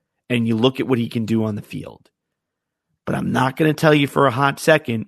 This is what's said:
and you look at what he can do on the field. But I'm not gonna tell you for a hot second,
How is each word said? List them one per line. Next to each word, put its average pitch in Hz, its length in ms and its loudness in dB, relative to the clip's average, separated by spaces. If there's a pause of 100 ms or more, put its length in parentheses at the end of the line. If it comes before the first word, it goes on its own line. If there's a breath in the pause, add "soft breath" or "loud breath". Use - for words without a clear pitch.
(300)
and 117 180 0
you 113 80 0
look 127 240 2
at - 80 -4
what 127 100 0
he 117 100 -4
can 113 180 -6
do 110 180 0
on 107 100 -4
the - 80 -8
field. - 480 -16 (960)
But - 100 -4
I'm - 180 -4
not 127 240 0
gonna 156 180 2
tell 151 200 4
you 143 120 4
for 139 200 2
a 127 40 2
hot 139 280 -2
second, 123 500 0